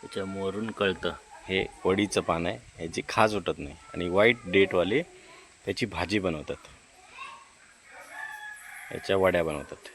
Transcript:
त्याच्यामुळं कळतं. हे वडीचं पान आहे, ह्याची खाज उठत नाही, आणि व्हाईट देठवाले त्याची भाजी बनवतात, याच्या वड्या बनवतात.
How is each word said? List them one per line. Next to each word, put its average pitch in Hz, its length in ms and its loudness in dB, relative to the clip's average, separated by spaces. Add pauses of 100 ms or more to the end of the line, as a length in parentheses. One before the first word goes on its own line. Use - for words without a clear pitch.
त्याच्यामुळं 98 760 -4
कळतं. 92 340 0 (360)
हे 95 180 2 (200)
वडीचं 98 360 4
पान 85 240 0
आहे, 107 120 -2 (200)
ह्याची 82 320 -6
खाज 110 260 4
उठत 85 240 -2
नाही, - 160 -10 (180)
आणि 87 160 -4
व्हाईट 110 280 6 (140)
देठवाले 95 500 4 (640)
त्याची 101 200 -2
भाजी 90 340 -2
बनवतात, 80 480 -4 (2250)
याच्या - 240 0
वड्या 90 260 6
बनवतात. 76 520 -6